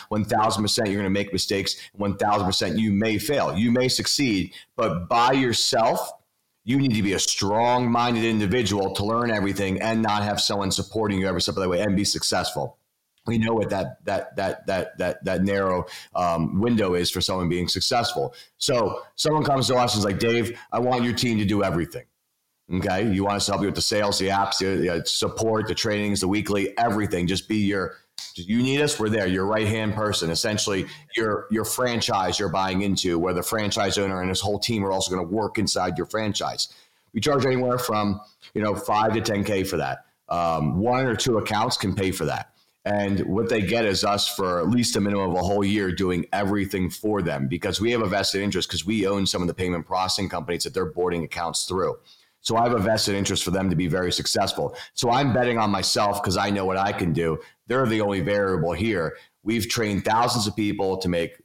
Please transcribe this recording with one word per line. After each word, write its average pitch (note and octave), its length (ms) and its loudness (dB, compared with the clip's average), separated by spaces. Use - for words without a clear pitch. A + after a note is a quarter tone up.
One G#2+ 160 0
thousand A2 380 2
percent G#2 280 0
you're G2+ 100 0
gonna G2 100 0
make G2+ 220 0
mistakes. G2 420 -2
One G2+ 220 -2
thousand G#2 300 2
percent F#2+ 320 0
you A2 140 2
may G#2+ 260 2
fail. G2+ 400 0
You A#2 140 4
may B2+ 160 4
succeed, A2 640 0
but F2 320 -2
by A#2+ 240 4
yourself, B2+ 800 2
you B2+ 140 2
need C#3 160 4
to G#2+ 80 2
be G2 120 2
a E2+ 40 0
strong-minded A#2 1080 2
individual G#2 680 0
to G#2 100 -4
learn A#2 280 0
everything G2 500 0
and A2+ 180 2
not G#2 220 2
have G#2 180 0
someone G2+ 300 0
supporting G2+ 480 -2
you F#2+ 80 0
every F2+ 160 0
step - 140 -2
of F#2+ 60 0
the F#2 60 0
way F2 120 2
and G2+ 160 0
be G2+ 80 2
successful. D#2 760 -4
We A2+ 120 0
know A2+ 160 2
what G#2 160 0
that, - 340 -4
that, G2 320 -4
that, F#2+ 300 -4
that, F#2 320 -2
that, F2+ 260 -2
that F#2 200 2
narrow, F#2+ 420 2
um, E2+ 460 0
window G#2+ 340 2
is F2 140 2
for - 120 -2
someone F2+ 280 -2
being F2 200 0
successful. - 640 -2
So - 440 0
someone D3+ 300 2
comes C3+ 240 2
to B2+ 80 4
us B2 180 2
and A2 60 2
is G2 40 2
like, G2+ 140 0
"Dave, A#2 400 2
I A#2 80 0
want B2 240 2
your A#2+ 80 2
team A#2 260 0
to G#2+ 60 2
do G2+ 180 2
everything." E2 420 -2
Okay, F#2+ 400 0
you F#2+ 120 2
want G2+ 120 2
us G2 100 -2
to G2+ 60 -2
help F#2+ 100 0
you G2+ 40 2
with F#2 80 0
the E2 80 -4
sales, G#2 360 0
the F#2+ 100 0
apps, G2 300 0
the, F#2 300 0
the E2+ 180 -2
support, A2 600 -2
the F2+ 60 -4
trainings, G#2 460 0
the F#2 80 0
weekly, G2+ 500 0
everything. G2+ 480 0
Just F2+ 220 -2
be A2 100 0
your, G2 380 0
you G2+ 280 0
need C3+ 180 2
us, D3 180 0
we're A2 100 0
there. G#2+ 180 2
Your F#2 200 2
right-hand A2 480 0
person, G#2 360 0
essentially G2 560 -2
your, A2 360 -2
your A2 140 0
franchise G#2+ 760 0
you're G2+ 80 0
buying F#2+ 340 0
into, F#2 360 0
where F2+ 160 2
the F2 80 0
franchise G2+ 560 0
owner F#2+ 220 0
and F#2 100 -2
his F2+ 100 -2
whole G#2 180 -2
team G#2+ 260 0
are G2 60 0
also F#2+ 240 -2
gonna F2+ 140 -2
work G#2 300 -2
inside F#2 400 0
your F2 80 -2
franchise. F#2+ 600 -4
We A#2 80 -2
charge C#3 240 2
anywhere B2+ 340 2
from, G#2 420 0
you G#2 80 0
know, G#2 120 2
five G#2+ 400 2
to A2+ 60 0
ten G2+ 240 0
K G2 180 0
for F#2 140 -2
that. C2+ 300 -4
Um, D#2+ 500 0
one B2 280 2
or A#2 80 2
two A2 240 0
accounts G#2+ 380 0
can F#2+ 180 -2
pay F#2+ 160 0
for E2+ 140 -4
that. C#2 240 -4
And G2+ 420 0
what G#2+ 220 0
they A#2 120 0
get A2 240 0
is F#2+ 180 0
us G2+ 320 0
for F2+ 260 0
at E2 80 0
least A#2 280 2
a A2 40 2
minimum G2+ 300 0
of E2+ 60 0
a F2+ 60 0
whole G2+ 200 0
year G2 300 0
doing F2+ 400 0
everything F#2+ 580 0
for G#2 320 -2
them, C#2+ 260 -2
because F2 320 -4
we A2+ 100 2
have A#2+ 120 0
a G#2 60 0
vested G2 320 0
interest, F#2+ 300 -2
'cause D#2 140 -4
we G2+ 220 0
own G2 200 0
some F#2 160 -2
of F2 60 0
the E2 60 -4
payment F2+ 320 -4
processing F#2 420 -2
companies E2+ 360 -4
that D#2+ 100 -8
they're F#2 120 0
boarding F2 360 -2
accounts E2+ 440 -6
through. F2+ 300 -2
So - 160 -2
I A#2 80 4
have A#2+ 80 2
a A#2 80 2
vested G#2 340 2
interest G2 300 -2
for F2 80 -2
them F#2+ 180 0
to F2 60 0
be F2+ 100 2
very F2+ 240 0
successful. E2 640 -2
So B2 180 0
I'm C3+ 200 2
betting B2 260 2
on G#2+ 120 2
myself G2+ 500 0
'cause F#2 160 0
I G2+ 140 2
know G2+ 140 0
what F#2 120 0
I G2 140 2
can F#2+ 220 0
do. D#2+ 260 0
They're B2+ 180 2
the A2 140 2
only G2+ 200 2
variable F#2 520 2
here. E2+ 440 0
We've G#2+ 240 0
trained G#2+ 360 0
thousands A#2 440 2
of G2+ 80 -6
people G2+ 400 0
to F#2 120 -4
make E2+ 360 -2